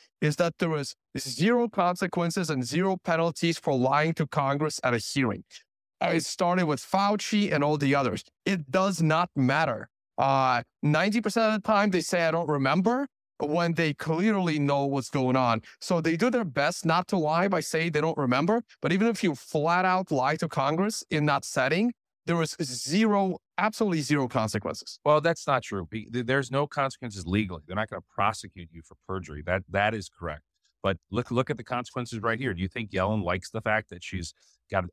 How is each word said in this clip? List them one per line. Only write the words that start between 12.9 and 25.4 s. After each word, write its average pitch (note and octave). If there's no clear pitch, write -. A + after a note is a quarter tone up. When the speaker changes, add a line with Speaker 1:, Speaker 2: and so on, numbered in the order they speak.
Speaker 1:
When E3+
they D#3+
clearly F3
know C#3+
what's C#3
going B2+
on. A#2+
So E3+
they E3
do A3
their A#3
best D3
not E3
to G3
lie E3
by F#3+
saying E3
they D3+
don't D#3+
remember. D3+
But C#3+
even G3
if A3
you E3
flat E3
out F#3
lie C#3
to E3
Congress D#3+
in D3+
that C#3
setting, E3+
there E3+
is D#3
zero, F#3
absolutely G3
zero C#3
consequences. A2
Speaker 2:
Well, D3+
that's E3